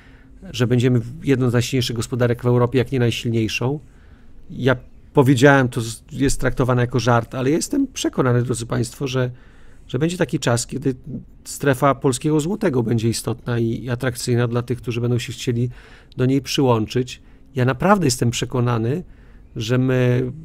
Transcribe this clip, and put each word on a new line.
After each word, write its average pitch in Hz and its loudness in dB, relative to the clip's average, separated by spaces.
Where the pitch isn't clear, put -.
że 123 0
będziemy 123 4
w-, 120 -8
jedną 127 2
z - 0
najsilniejszych 120 0
gospodarek 117 -2
w 120 -4
Europie, 123 4
jak 117 0
nie 135 0
najsilniejszą. 120 -2
Ja 127 2
powiedziałem, 139 6
to 123 -6
z-, 113 -8
jest 135 0
traktowane 123 0
jako 120 0
żart, 117 2
ale 131 -2
ja 160 2
jestem 277 -2
przekonany, 123 0
drodzy 117 -4
państwo, 123 -4
że, 127 -2
że 123 -4
będzie 170 0
taki 160 -2
czas, 120 0
kiedy 127 -4
strefa 139 0
polskiego 147 0
złotego 170 0
będzie 113 0
istotna 117 -4
i, 113 -2
i 127 -8
atrakcyjna 123 -2
dla 120 -2
tych, 123 -6
którzy 117 -6
będą 120 0
się 117 -6
chcieli 123 -4
do 127 2
niej 135 2
przyłączyć. 123 0
Ja 123 0
naprawdę 165 4
jestem 120 2
przekonany, 120 -2
że 117 0
my 127 2